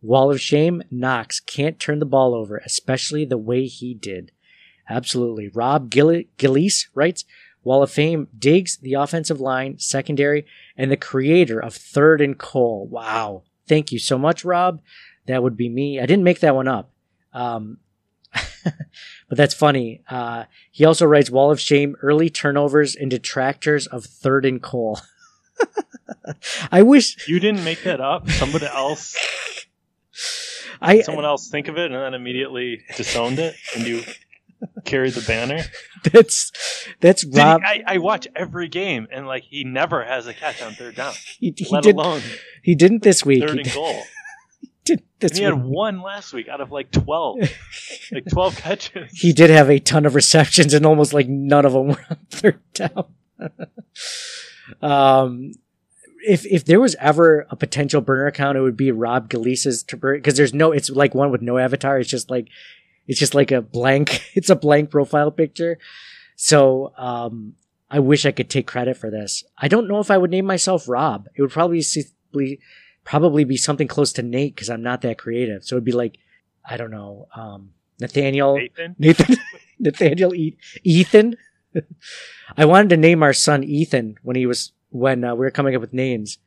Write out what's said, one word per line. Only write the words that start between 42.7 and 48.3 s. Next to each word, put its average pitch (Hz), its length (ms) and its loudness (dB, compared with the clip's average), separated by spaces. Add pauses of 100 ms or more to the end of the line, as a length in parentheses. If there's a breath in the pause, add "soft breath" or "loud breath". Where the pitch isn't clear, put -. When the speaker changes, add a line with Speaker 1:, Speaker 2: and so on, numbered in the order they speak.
Speaker 1:
didn't 190 280 6
this 196 220 4
week. 135 160 4
Speaker 2:
third 151 100 -2
Speaker 1:
He 139 80 -4
Speaker 2:
and 139 60 -8
Speaker 1:
did, 127 80 -6
Speaker 2:
goal. 147 200 -6
Speaker 1:
<laughs> - 680 -18
he - 80 -20 (140)
didn't - 220 0 (140)
this - 120 0
Speaker 2:
And 165 60 -6
he 196 80 -2
had 190 80 2
Speaker 1:
week. 131 100 -2 (100)
Speaker 2:
one 190 280 -4
last 196 320 -14
week 120 160 -10
out 139 120 -12
of, 139 100 -12
like, 139 200 -10
twelve. 151 480 -2
Speaker 1:
<laughs> - 720 -8
Speaker 2:
Like, 135 180 -10
twelve 175 280 0